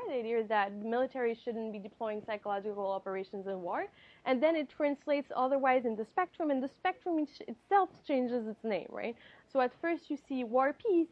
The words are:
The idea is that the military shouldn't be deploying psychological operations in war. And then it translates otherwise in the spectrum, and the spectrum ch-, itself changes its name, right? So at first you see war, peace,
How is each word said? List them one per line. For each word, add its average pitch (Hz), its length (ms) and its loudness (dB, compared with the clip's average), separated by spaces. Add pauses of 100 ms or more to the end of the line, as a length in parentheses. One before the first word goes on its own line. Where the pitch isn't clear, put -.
The 302 60 -4
idea 233 240 -2
is 220 100 -2
that 208 320 0
the 220 80 -6
military 247 460 0
shouldn't 226 360 -6
be 214 80 -8
deploying 214 460 -8
psychological 202 640 -4
operations 190 560 -6
in 190 140 -4
war. 202 240 -4 (400)
And 254 180 2
then 320 140 4
it 294 140 -2
translates 285 680 0
otherwise 262 480 4
in 226 100 0
the 214 120 -6
spectrum, 349 440 -2
and 262 120 2
the 269 160 -4
spectrum 349 480 0
ch-, - 200 -12
itself 370 440 2 (160)
changes 247 400 0
its 220 180 -10
name, 202 240 -2
right? - 260 -6 (380)
So 269 80 2
at 247 100 4 (120)
first 339 260 -2
you 294 80 -2 (100)
see 254 180 -4
war, 254 280 2
peace, 339 380 2